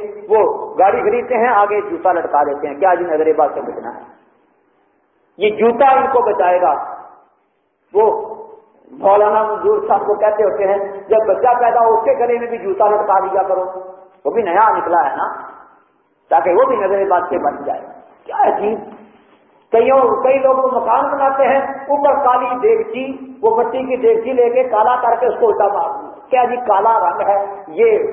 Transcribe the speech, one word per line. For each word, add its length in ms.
وہ 400
گاڑی 240
خریدتے 320
ہیں، 140
آگے 320
جوتا 220
لٹکا 300
دیتے 260
ہیں، 60
کیا 200
جی 100
نظر 280
بد 220
سے 60
بچنا 360
ہے؟ 40
یہ 140
جوتا 480
ان 80
کو 280
بچائے 260
گا۔ 140
وہ 400
مولانا 520
منظور 460
صاحب 120
کو 140
کہتے 280
ہوتے 240
ہیں، 120
"جب 180
بچہ 340
پیدا 200
ہو، 180
اس 60
کے 200
گلے 140
میں 80
بھی 120
جوتا 300
لٹکا 380
دیا 160
کرو، 220
وہ 60
بھی 120
نیا 340
نکلا 340
ہے 60
نا، 260
تاکہ 240
وہ 160
بھی 80
نظر 280
بد 260
سے 80
بچ 280
جائے۔" 320
کیا 120
عجیب، 320
کئیوں، 500
کئی 160
لوگ 180
وہ 240
مکان 300
بناتے 340
ہیں، 160
اوپر 500
کالی 380
دیگچی، 720
وہ 140
مٹی 220
کی 180
دیگچی 360
لے 180
کے 180
کالا 340
کر 180
کے 60
اس 140
کو 60
الٹا 220
مار 340
دیا۔ 280
کیا 140
جی 120
کالا 420
رنگ 300
ہے، 400
یہ 300